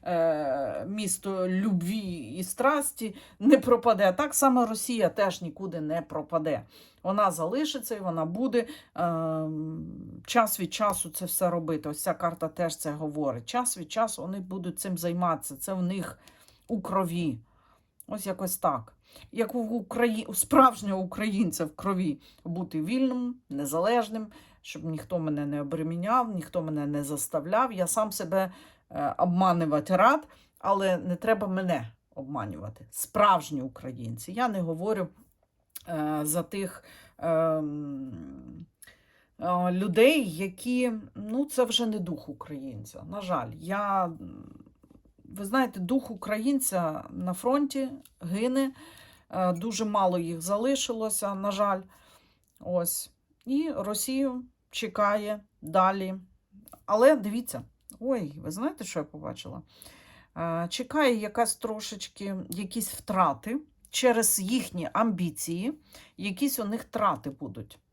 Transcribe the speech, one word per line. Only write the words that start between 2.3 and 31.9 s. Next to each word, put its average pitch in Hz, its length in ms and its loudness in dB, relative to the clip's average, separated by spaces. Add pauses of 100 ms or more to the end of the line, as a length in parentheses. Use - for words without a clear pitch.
і 185 60 -4
страсті, 254 720 0 (240)
не 269 180 10
пропаде. 233 540 6
Так 285 240 0
само 247 300 6
Росія 220 440 0
теж 196 320 0
нікуди 170 400 -8
не 156 200 -2
пропаде. 156 600 -2 (420)
Вона 196 280 4
залишиться 233 640 -2
і 202 40 -10
вона 165 260 -2
буде, 233 340 0
е, 226 80 -2 (1600)
час - 340 2
від 180 140 -4
часу 196 360 0
це 180 160 -8
все 175 240 0
робити. 160 400 -2
Ось 151 140 -6
ця 180 100 0
карта 165 340 -2
теж 135 300 -2
це 151 140 -6
говорить. 147 540 -4
Час 240 320 -2
від 165 140 -10
часу 220 300 0
вони 190 180 -6
будуть 185 400 -6
цим 185 180 -2
займатися. 175 600 -2
Це - 160 -6
в 185 100 0
них 180 360 -4 (480)
у 208 140 -2
крові. 175 560 0 (680)
Ось 202 180 -8
якось 185 320 -4
так. 135 360 0 (380)
Як 220 240 -2
у 247 40 0
Украї-, 226 680 0
у 220 80 -8
справжнього 208 680 6
українця 190 640 0
в 151 100 -8
крові 185 440 -2 (240)
бути 170 380 -4
вільним, 247 540 0 (140)
незалежним, 208 760 0 (340)
щоб - 240 -12
ніхто 165 340 -4
мене 147 260 -2
не 147 160 -4
обреміняв, 170 760 0
ніхто 170 260 -4
мене 151 260 -2
не 147 160 -2
заставляв. 151 680 0
Я 185 160 0
сам 220 240 0
себе, 190 400 0 (400)
е, 147 260 -2
обманювати 170 760 4
рад, 254 320 6 (320)
але 196 380 2
не 180 180 -2
треба 214 320 2
мене 180 440 0 (240)